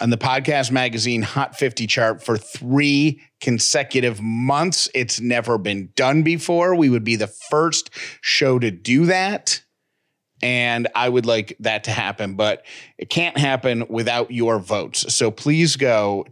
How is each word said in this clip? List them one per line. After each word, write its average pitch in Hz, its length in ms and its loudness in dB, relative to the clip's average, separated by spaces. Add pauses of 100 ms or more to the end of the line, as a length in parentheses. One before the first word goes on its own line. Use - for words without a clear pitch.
on 120 100 2
the 117 60 2
Podcast 131 540 0
Magazine 117 520 0
Hot 135 340 -4
fifty 120 300 -2
chart 113 360 0
for 113 140 0
three 143 840 2 (200)
consecutive 123 800 0
months. 131 720 0
It's 123 260 -2
never 120 380 0
been 98 380 -4
done 139 260 2
before. 170 540 2
We 151 140 4
would 117 140 2
be 113 120 0
the 104 120 -2
first - 640 -2 (320)
show 131 380 2
to 117 100 0
do 120 380 2
that. 185 560 0 (800)
And 120 500 0
I 123 160 2
would 123 160 2
like 113 360 0
that 107 240 -2
to 107 60 -4
happen, 101 440 -6
but 104 300 0 (340)
it - 100 -10
can't 170 280 -2
happen 131 520 0
without 117 400 -2
your 113 300 0
votes. 92 560 -4
So 113 160 2
please 156 440 2
go 107 560 0